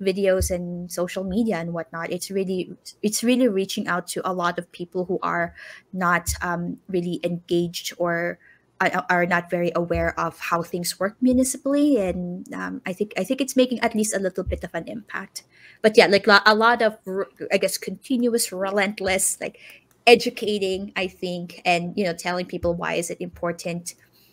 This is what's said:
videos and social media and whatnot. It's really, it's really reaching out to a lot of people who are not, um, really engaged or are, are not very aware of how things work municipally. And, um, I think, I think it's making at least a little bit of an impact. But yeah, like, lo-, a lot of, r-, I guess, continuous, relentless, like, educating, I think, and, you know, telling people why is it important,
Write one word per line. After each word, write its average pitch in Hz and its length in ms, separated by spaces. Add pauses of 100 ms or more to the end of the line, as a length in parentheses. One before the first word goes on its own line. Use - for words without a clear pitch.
videos 190 500
and 175 400
social 180 320
media 196 360
and 170 120
whatnot. 165 400
It's 175 180
really, 190 460 (280)
it's 208 200
really 247 240
reaching 190 400
out 175 200
to - 220
a 190 40
lot 175 260
of 180 140
people 180 320
who 180 180
are 170 320 (380)
not, 175 480
um, 175 360 (120)
really 175 340
engaged 175 760
or 175 380 (440)
are, 185 280
are 175 160
not 175 240
very 175 280
aware 165 420
of 165 200
how 170 220
things 175 380
work 196 220
municipally. 262 800
And, 180 520
um, 185 320
I 190 60
think, 208 240
I 190 80
think 262 160
it's 269 160
making 254 240
at 226 160
least 214 180
a 190 60
little 185 240
bit 185 220
of 175 100
an 165 140
impact. - 540 (380)
But 214 140
yeah, 185 120
like, 196 200
lo-, 202 180
a 220 80
lot 226 280
of, 220 160 (100)
r-, 190 220 (200)
I 202 100
guess, 190 180
continuous, 233 720
relentless, 190 880
like, - 180 (480)
educating, 208 920
I 185 100
think, 180 560
and, 175 340
you 208 60
know, 175 100
telling 175 320
people 175 280
why 165 220
is 170 140
it 175 120
important, 170 760 (380)